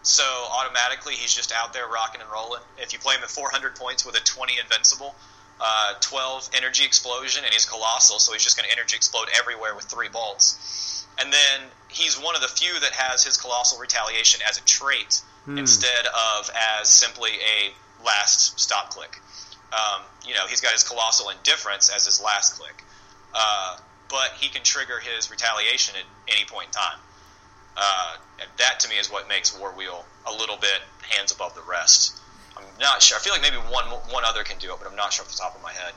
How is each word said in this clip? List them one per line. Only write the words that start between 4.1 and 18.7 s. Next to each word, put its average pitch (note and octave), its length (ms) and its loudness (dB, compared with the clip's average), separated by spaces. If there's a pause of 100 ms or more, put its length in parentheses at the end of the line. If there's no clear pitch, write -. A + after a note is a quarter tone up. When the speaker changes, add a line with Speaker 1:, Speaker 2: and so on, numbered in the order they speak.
Speaker 1:
a A2 40 4
twenty B2+ 400 0
invincible, A#2 560 2 (460)
uh, A2 400 2
twelve C3 520 -4
energy C3 300 2
explosion, C3 600 0
and A2 80 2
he's A2 120 4
colossal, A2+ 540 4
so A2 140 4
he's A2 100 0
just - 140 4
gonna A2 140 -2
energy A#2 260 0
explode A2 360 0
everywhere A2 420 0
with G2+ 100 -14
three A#2 240 -6
bolts. - 960 -2 (120)
And C3+ 140 -2
then C#3 300 4 (260)
he's D#3 300 -2
one D#3+ 180 -4
of C#3+ 60 0
the C3 80 -2
few E3+ 320 -2
that C3 120 0
has B2+ 300 2
his C3+ 140 2
colossal B2 420 0
retaliation A2+ 680 2
as - 80 -2
a - 40 -8
trait - 600 2 (240)
Speaker 2:
Hmm. C#3+ 120 -6
Speaker 1:
instead A#2+ 500 4
of A2+ 460 0
as G#2+ 360 0
simply A2+ 520 4
a G#2 320 0 (300)
last G#2 560 4
stop - 300 0